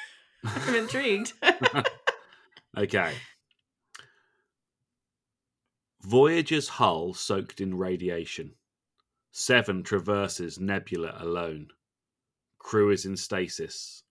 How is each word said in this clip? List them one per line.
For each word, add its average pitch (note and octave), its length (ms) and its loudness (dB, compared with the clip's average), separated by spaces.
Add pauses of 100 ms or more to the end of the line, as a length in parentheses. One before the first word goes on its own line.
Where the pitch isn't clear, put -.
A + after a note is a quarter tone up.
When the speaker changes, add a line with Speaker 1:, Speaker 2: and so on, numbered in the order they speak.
(460)
Speaker 1:
I'm A#3+ 300 -2
intrigued. A3+ 600 -2
<laughs> - 60 -8 (1300)
Speaker 2:
Okay. G2 360 0 (3000)
Voyager's D3 680 4
hull F2+ 460 2
soaked - 440 -4
in F#2+ 160 -2
radiation. F2 800 -4 (760)
Seven G#2+ 500 2
traverses F#2+ 800 -2
Nebula F#2 580 -4
alone. E2 520 -4 (880)
Crew G#2 320 4
is F#2+ 140 2
in F#2+ 120 -6
stasis, - 920 -8